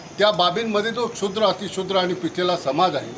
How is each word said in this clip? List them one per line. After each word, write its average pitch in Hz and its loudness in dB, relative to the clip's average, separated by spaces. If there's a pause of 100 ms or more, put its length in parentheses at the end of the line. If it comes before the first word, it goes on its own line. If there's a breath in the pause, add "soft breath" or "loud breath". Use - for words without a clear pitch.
(200)
त्या 208 6
बाबींमध्ये 208 2
जो 226 -2
क्षुद्र, 202 -4
अतिशूद्र 190 0
आणि 180 2
पिचलेला 180 -2
समाज 151 2
आहे 117 -6